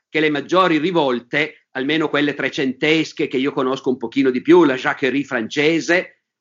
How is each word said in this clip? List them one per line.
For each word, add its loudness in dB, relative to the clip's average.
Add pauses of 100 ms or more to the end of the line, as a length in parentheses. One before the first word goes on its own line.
che -2
le 2
maggiori 2
rivolte, -2
almeno -2
quelle 0
trecentesche -2
che -4
io -2
conosco -2
un 0
pochino 0
di -2
più, 6
la 2
Jacquerie -2
francese -2 (220)